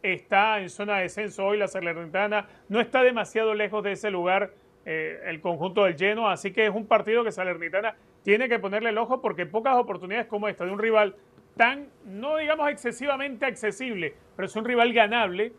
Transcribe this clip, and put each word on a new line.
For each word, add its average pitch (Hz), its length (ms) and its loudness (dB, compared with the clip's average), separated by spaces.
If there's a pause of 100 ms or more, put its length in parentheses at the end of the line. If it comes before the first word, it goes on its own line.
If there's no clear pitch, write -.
está 202 580 2
en 185 120 -8
zona 208 240 -4
de 190 80 0
descenso 196 420 -6
hoy 208 140 2
la 196 80 0
Salernitana, 180 800 -2 (200)
no 214 140 0
está 254 220 2
demasiado 220 500 2
lejos 208 300 -2
de 202 80 -2
ese 190 180 -4
lugar, 185 420 2 (360)
eh, 160 400 -6
el 165 120 -8
conjunto 175 440 0
del 175 120 4
Genoa, 202 380 2
así 190 180 -6
que 220 140 4
es 202 80 0
un 214 140 -6
partido 226 360 4
que 220 80 -2
Salernitana 185 640 -4 (280)
tiene 220 260 4
que 233 80 2
ponerle 208 320 -2
el 214 80 0
ojo 233 240 0
porque 180 240 -2
pocas 226 300 0
oportunidades 208 500 -2
como 208 220 -4
esta 175 180 -4
de 185 60 -4
un 202 80 -6
rival 214 360 4 (420)
tan, 277 320 2 (160)
no 240 320 -4
digamos 302 340 0
excesivamente 269 760 -4
accesible, 214 680 -4 (200)
pero 190 120 -6
es - 80 -10
un 220 100 -4
rival 240 280 4
ganable 214 640 2